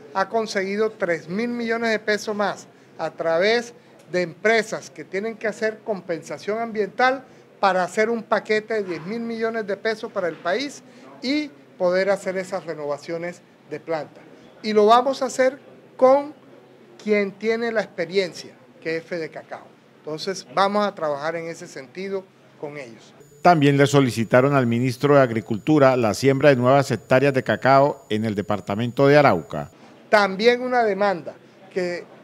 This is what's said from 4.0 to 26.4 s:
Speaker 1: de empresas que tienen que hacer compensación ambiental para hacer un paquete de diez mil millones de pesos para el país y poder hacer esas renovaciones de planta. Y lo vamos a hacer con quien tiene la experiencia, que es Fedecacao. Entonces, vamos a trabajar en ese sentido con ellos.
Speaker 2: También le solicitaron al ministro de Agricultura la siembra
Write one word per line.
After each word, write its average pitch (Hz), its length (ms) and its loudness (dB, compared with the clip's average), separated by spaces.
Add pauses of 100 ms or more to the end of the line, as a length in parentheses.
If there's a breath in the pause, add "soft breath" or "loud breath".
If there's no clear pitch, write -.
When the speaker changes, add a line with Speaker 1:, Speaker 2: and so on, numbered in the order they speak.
Speaker 1:
de 180 120 -2
empresas 202 680 -2
que 151 140 -16
tienen 220 340 -8
que 226 100 -6
hacer 220 360 -6
compensación 180 760 -8
ambiental 233 680 -2 (360 soft breath)
para 185 240 2
hacer 214 260 -2
un 233 140 -4
paquete 214 500 -4
de 214 100 -2
diez 165 220 -10
mil 226 160 -8
millones 226 460 -6
de 196 100 -6
pesos 220 340 -6
para 185 160 -4
el 156 80 -6
país 247 460 -4 (400 loud breath)
y 285 280 -2 (280)
poder 185 320 0
hacer 190 280 -4
esas 185 280 -8
renovaciones 165 760 -10 (260)
de 151 100 -12
planta. 156 400 -8 (440 loud breath)
Y 220 100 -4
lo 208 140 6
vamos 254 340 4
a 262 60 -2
hacer 262 320 0 (360)
con 285 380 4 (680)
quien 202 300 0
tiene 226 380 -4
la 220 100 -2
experiencia, 180 720 -6 (260)
que 160 160 -6
es 160 60 -12
Fedecacao. 156 680 -12 (340)
Entonces, 160 480 -8
vamos 202 320 0
a 196 80 -4
trabajar 156 440 -6
en 165 100 -10
ese 165 180 -14
sentido 180 600 -12 (340)
con 147 180 -12
ellos. 117 360 -18 (280)
Speaker 2:
También 143 360 6
le 139 100 6
solicitaron 127 680 4
al 131 140 2
ministro 127 480 2
de 139 60 8
Agricultura 127 760 2
la 113 180 2
siembra 135 360 2